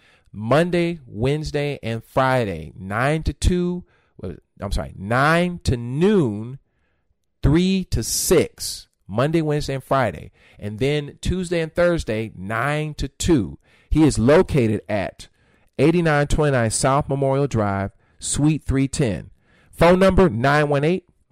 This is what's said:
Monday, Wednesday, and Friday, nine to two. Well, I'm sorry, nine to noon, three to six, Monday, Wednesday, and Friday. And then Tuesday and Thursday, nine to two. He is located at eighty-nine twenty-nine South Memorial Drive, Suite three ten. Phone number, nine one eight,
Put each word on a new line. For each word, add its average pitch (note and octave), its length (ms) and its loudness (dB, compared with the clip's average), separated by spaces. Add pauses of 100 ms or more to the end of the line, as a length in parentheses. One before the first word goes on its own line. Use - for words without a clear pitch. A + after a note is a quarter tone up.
(320)
Monday, E3+ 720 0
Wednesday, C#3+ 800 -4
and A2+ 200 -6
Friday, A2+ 720 -2
nine A#2+ 480 -4
to D3+ 100 -2
two. F3+ 500 -2 (340)
Well, F2+ 180 -12 (240)
I'm G2 120 -6
sorry, D2 240 -6
nine D#3 680 0
to C3+ 120 0
noon, B2+ 840 0 (840)
three F3+ 420 4
to A#2+ 180 -4
six, - 840 -2 (200)
Monday, C#3+ 340 0
Wednesday, D3 340 -2
and C3 80 -8
Friday. A#2+ 480 -2 (280)
And G#2 200 -10
then C#3+ 420 -2
Tuesday F3+ 380 -2
and D#3+ 140 -6
Thursday, C#3 640 0
nine C#3 600 -4
to D3 120 -6
two. G2+ 500 -2 (320)
He D3+ 140 4
is A2+ 160 4
located B2 680 2
at G2+ 400 -6 (520)
eighty-nine D#3 480 2
twenty-nine C3+ 420 2
South C#3 400 0
Memorial C#3 380 0
Drive, G2+ 440 -2 (280)
Suite D3 440 0
three C3+ 240 -2
ten. G2+ 440 -4 (400)
Phone F3 260 4
number, F#3 320 6
nine C#3+ 400 0
one C#3 140 2
eight, F3 260 -2 (220)